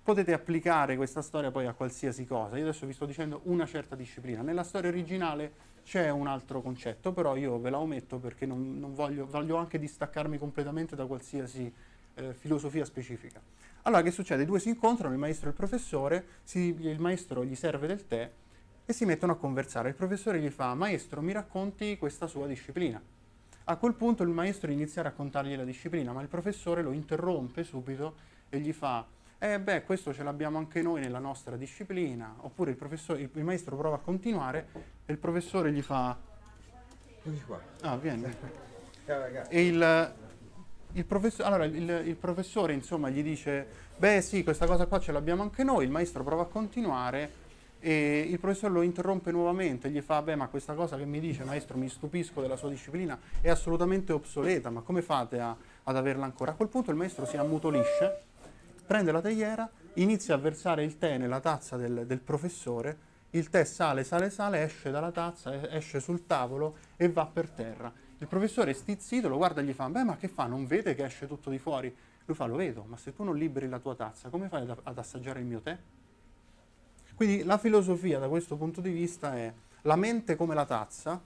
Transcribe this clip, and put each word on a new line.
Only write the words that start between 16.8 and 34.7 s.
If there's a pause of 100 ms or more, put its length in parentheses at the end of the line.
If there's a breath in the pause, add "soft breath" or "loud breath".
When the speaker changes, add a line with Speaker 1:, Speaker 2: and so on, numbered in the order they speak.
Speaker 1:
maestro
gli
serve
del
tè (540 soft breath)
e
si
mettono
a
conversare.
Il
professore
gli
fa:
"Maestro,
mi
racconti
questa
sua
disciplina?" (680 soft breath)
A
quel
punto
il
maestro
inizia
a
raccontargli
la
disciplina,
ma
il
professore
lo
interrompe
subito (340 loud breath)
e
gli
fa: (320 soft breath)
"Eh
beh,
questo
ce
l'abbiamo
anche
noi
nella
nostra
disciplina."
Oppure
il
professore,
il,
il
maestro
prova
a
continuare (360 loud breath)